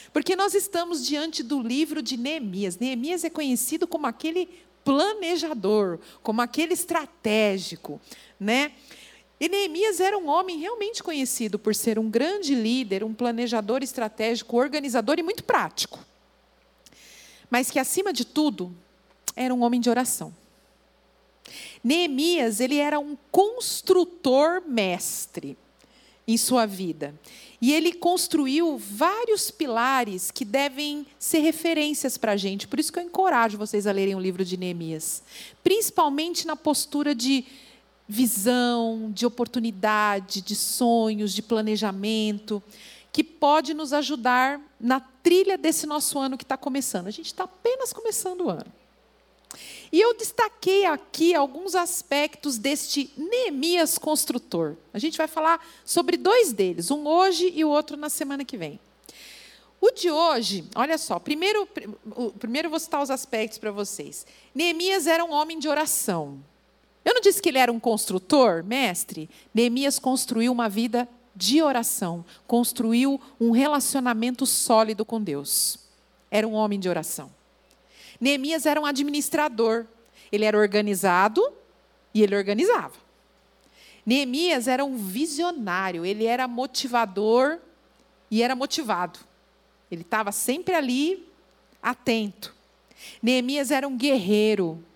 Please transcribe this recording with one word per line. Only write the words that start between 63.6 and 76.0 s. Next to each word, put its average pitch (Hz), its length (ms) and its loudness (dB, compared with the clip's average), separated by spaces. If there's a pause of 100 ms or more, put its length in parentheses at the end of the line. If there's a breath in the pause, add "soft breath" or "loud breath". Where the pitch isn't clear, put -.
vocês. 196 560 -10 (280 soft breath)
Neemias 339 520 0
era 330 160 4
um 339 80 -4
homem 311 280 -2
de 294 100 -4
oração. 170 720 -2 (640)
Eu - 80 6
não 494 80 2
disse 403 220 6
que 349 80 2
ele 262 80 2
era 247 120 6
um 233 80 0
construtor, 208 840 2
mestre? 190 640 -4 (240 loud breath)
Neemias 247 460 2
construiu 254 520 0
uma 240 200 0
vida 233 360 0 (300)
de 233 260 4
oração, 208 640 0 (220 loud breath)
construiu 240 720 2 (180 loud breath)
um 233 120 4
relacionamento 254 960 2
sólido 220 580 4
com 226 160 -4
Deus. 143 580 -2 (520)